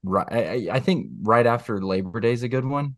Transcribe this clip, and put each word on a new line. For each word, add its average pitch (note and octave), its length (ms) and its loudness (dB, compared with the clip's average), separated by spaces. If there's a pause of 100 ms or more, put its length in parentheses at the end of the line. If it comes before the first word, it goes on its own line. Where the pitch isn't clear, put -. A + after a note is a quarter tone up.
ri-, F#2+ 160 2 (100)
I, A2+ 80 0
I, G2+ 360 -2
I C3+ 60 2
think F3+ 280 0 (140)
right A#2 240 6
after A#2 360 0
Labor F#2+ 380 -2
Day A#2 120 2
is A#2+ 120 -4
a B2 40 -4
good B2+ 160 -2
one C#3+ 340 -4